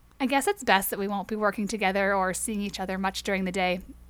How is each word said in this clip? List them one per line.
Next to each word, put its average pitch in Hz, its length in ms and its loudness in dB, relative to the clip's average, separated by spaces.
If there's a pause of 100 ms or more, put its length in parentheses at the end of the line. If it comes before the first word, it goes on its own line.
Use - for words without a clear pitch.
(200)
I 269 60 0
guess 269 200 2
it's 403 180 0
best 196 260 4
that - 100 -4
we 196 80 -2
won't 202 220 -4
be 220 80 -4
working 208 320 0
together 196 440 2
or 185 200 2
seeing 208 280 -4
each 202 200 -6
other 190 160 -4
much 190 260 -2
during 190 220 0
the 185 60 -2
day. 180 280 0 (300)